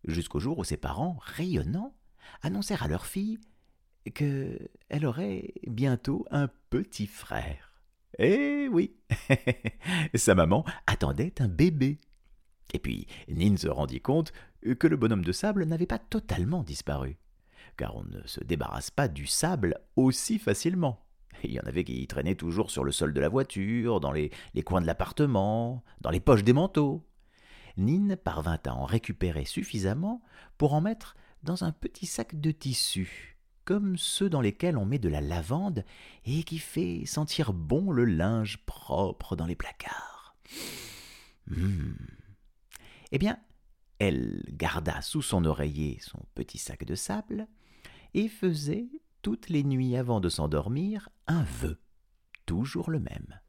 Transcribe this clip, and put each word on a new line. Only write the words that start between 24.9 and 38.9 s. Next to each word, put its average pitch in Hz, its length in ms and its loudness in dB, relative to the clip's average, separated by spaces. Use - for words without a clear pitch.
dans - 100 -4
les 82 100 2
poches 107 240 8
des 120 80 8
manteaux. 151 540 2
Nin 175 400 4
parvint 80 500 -2
à 64 80 -2
en 64 100 -4
récupérer 80 600 0
suffisamment 156 760 -2
pour 147 160 4
en 151 60 4
mettre 220 360 -4
dans 170 220 -4
un 165 80 0
petit - 340 -8
sac - 320 -6
de 151 120 2
tissu, - 880 -4
comme 196 260 2
ceux - 320 0
dans 156 120 2
lesquels 135 360 2
on 104 80 0
met 120 140 0
de 107 100 2
la 73 120 2
lavande 95 640 -2
et 147 160 0
qui 160 160 -6
fait 170 480 -4
sentir 151 460 0
bon 120 400 2
le 123 120 6
linge 107 520 2
propre - 720 -4